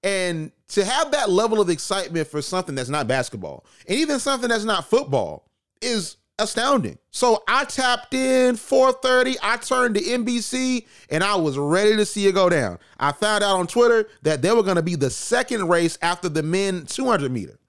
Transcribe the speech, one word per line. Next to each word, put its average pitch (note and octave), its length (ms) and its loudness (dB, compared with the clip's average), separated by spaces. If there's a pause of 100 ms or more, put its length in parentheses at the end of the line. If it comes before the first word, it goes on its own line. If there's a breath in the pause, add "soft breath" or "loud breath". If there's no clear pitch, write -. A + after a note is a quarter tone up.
And F3+ 480 -4 (160)
to G3 160 0
have C#4 260 -2
that C4+ 180 0
level G#3+ 320 2
of F#3 80 2
excitement E3 600 -4
for D3 120 -6
something F3+ 360 -6
that's B2+ 120 -6
not C#3+ 200 -4
basketball, G2+ 580 -6 (220 soft breath)
and G#3+ 100 -2
even D4 220 0
something B3 280 -2
that's A3+ 140 0
not G#3 260 -2
football, C3+ 560 0 (380)
is A3 360 -4 (220)
astounding. A3 560 0 (140)
So A#3+ 380 2
I C4 160 2
tapped B3+ 500 -2
in B3+ 400 2
four C4 380 4
thirty. B3+ 500 2
I A3+ 140 0
turned B3 400 0
to G#3+ 140 -2
N B3 120 0
B A#3+ 180 -2
C B3+ 460 -2 (240 loud breath)
and D#3 140 0
I G3+ 100 0
was D#3 240 0
ready F#3+ 380 4
to G#3 100 2
see G3 220 0
it F#3+ 40 4
go F3+ 160 4
down. A#2+ 300 0 (220 soft breath)
I C#3 100 2
found G#3 320 0
out G3 160 2
on F3 80 0
Twitter A#3 420 4 (140)
that D3+ 180 0
they F#3 120 2
were A#3 100 4
gonna F#3 180 2
be F3 140 -2
the C3+ 160 0
second A#3 580 -2
race E3+ 320 2
after F3 280 -2
the D3+ 160 -2
men F3+ 420 -2
two C4 200 -4
hundred D3 260 0
meter. G#2 260 -8 (100)